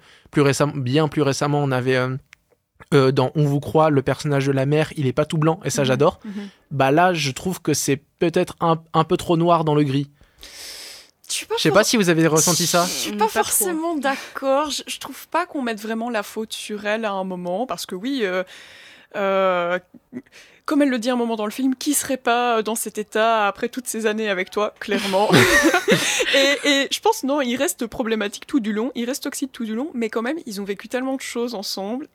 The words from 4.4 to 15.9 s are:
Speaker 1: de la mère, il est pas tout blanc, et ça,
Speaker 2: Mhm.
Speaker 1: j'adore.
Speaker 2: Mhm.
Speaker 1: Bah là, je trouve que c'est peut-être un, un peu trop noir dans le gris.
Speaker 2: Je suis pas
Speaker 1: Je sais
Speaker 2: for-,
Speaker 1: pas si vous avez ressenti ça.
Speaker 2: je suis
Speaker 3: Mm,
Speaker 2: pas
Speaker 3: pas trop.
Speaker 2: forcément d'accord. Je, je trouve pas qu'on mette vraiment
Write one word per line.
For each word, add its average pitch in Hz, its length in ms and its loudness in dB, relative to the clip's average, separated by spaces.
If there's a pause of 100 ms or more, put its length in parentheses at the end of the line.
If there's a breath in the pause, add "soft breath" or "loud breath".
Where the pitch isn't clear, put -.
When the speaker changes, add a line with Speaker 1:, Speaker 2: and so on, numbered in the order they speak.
Speaker 1:
de 139 40 2
la 135 140 0
mère, 147 320 2
il 147 100 0
est 123 60 0
pas 151 120 0
tout 170 120 -4
blanc, 156 260 2
et 147 60 -4
ça, - 140 0
Speaker 2:
Mhm. 131 40 2
Speaker 1:
j'adore. 139 380 2
Speaker 2:
Mhm. 214 60 -12 (400 loud breath)
Speaker 1:
Bah 135 200 2
là, 175 220 6
je 147 180 -2
trouve - 300 -6
que 156 140 2
c'est 139 260 0 (180)
peut-être 175 420 0
un, 165 180 2 (140)
un 160 100 4
peu 170 140 0
trop 170 200 0
noir 170 260 4
dans 151 120 2
le 147 80 6
gris. 139 260 -2 (1200 loud breath)
Speaker 2:
Je - 40 -8
suis - 120 -6
pas 427 120 -6
Speaker 1:
Je - 60 -2
sais 165 60 2
Speaker 2:
for-, 151 100 4
Speaker 1:
pas 214 40 6
si 233 140 2
vous 190 120 4
avez 160 180 4
ressenti 160 400 2
ça. 175 180 2
Speaker 2:
je 180 60 -2
suis - 200 -6
Speaker 3:
Mm, 208 60 -6
Speaker 2:
pas 208 80 2
Speaker 3:
pas 440 60 0
trop. 427 120 0
Speaker 2:
forcément 339 520 -2
d'accord. 269 720 -2
Je, 254 180 -6
je 247 120 -8
trouve - 280 -14
pas 339 180 -2
qu'on 320 160 -6
mette 226 200 -4
vraiment 226 280 -4